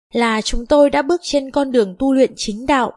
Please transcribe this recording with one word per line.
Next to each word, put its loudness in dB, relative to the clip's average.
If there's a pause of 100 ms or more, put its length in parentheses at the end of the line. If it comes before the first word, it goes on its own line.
(140)
là -2
chúng -4
tôi 4
đã 0
bước -2
trên -4
con -2
đường 0
tu 0
luyện 2
chính -10
đạo 0